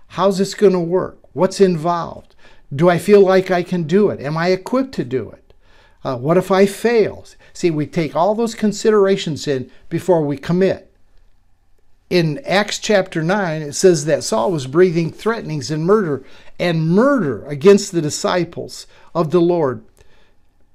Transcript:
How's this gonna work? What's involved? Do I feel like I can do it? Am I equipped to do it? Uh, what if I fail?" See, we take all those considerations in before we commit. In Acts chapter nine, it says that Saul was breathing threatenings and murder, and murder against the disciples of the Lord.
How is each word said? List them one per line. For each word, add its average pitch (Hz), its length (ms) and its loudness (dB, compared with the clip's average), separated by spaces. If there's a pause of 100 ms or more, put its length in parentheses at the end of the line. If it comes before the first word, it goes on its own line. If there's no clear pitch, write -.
How's 185 300 0
this 196 160 -2
gonna 185 260 4
work? 170 380 -4 (140)
What's 185 280 0
involved? 170 760 0 (400)
Do 165 160 4
I 170 80 4
feel 202 240 6
like 185 280 2
I 180 120 0
can 175 220 -4
do 180 260 2
it? 104 100 -8
Am 143 160 -6
I 170 120 -2
equipped 247 460 -2
to 160 100 -6
do 120 260 -6
it? - 240 -20 (500)
Uh, 135 120 -6
what 143 200 0
if 180 140 0
I 196 160 4
fail?" 196 580 0 (300)
See, 180 160 -2
we 151 160 -2
take 156 300 -4
all 185 180 2
those 226 200 -4
considerations 196 920 0
in 131 240 -4 (180)
before 165 340 0
we 143 140 -4
commit. 175 540 -2 (1200)
In 160 340 0
Acts 202 340 -2
chapter 185 440 -2
nine, 170 400 -2
it 147 120 -10
says 175 300 4
that 151 200 0
Saul 196 280 -2
was 143 140 -4
breathing 165 460 2
threatenings 151 580 -6
and 156 160 -4
murder, 185 380 0 (340)
and 160 320 0
murder 190 560 2
against 170 460 4
the 170 100 -2
disciples 170 840 -4 (280)
of 165 160 -2
the 175 100 2
Lord. 165 420 0 (920)